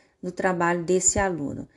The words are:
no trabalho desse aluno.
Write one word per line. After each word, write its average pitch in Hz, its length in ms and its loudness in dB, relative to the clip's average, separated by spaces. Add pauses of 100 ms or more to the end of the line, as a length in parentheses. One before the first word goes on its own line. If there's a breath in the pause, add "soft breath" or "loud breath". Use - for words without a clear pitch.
(220 soft breath)
no 180 80 -6
trabalho 175 540 0
desse 180 340 2
aluno. 175 480 -2 (100 soft breath)